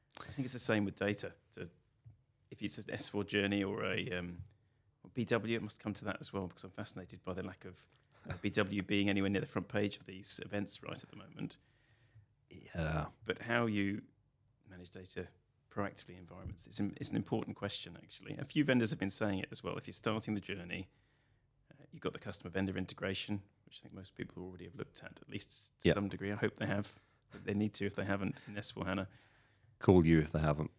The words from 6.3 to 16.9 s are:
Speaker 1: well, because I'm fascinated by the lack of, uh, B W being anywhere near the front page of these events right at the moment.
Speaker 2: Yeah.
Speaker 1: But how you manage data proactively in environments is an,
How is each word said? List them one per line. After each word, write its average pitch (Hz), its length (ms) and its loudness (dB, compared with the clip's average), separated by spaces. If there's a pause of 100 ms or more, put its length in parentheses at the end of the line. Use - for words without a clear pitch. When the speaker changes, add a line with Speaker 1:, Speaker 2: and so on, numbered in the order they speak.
Speaker 1:
well, 95 160 -2
because - 160 -12
I'm 95 60 -12
fascinated 92 540 -10
by 92 100 -4
the 82 100 -4
lack - 200 -12
of, 92 220 -16 (420)
uh, 92 140 -6
B 104 80 0
W 98 320 2
being 101 260 2
anywhere 98 220 4
near 101 120 2
the 156 40 -2
front - 220 -2
page 104 280 0
of - 100 -16
these 95 380 -6
events 101 380 -4
right - 180 -8
at - 100 -12
the - 60 -16
moment. - 420 -8 (920)
Speaker 2:
Yeah. - 560 -2 (200)
Speaker 1:
But - 160 -4
how 117 240 2
you 101 360 2 (640)
manage 90 220 -16
data 92 380 -8 (420)
proactively - 440 -4
in 92 40 -16
environments 92 480 -12
is - 140 -4
an, 104 200 0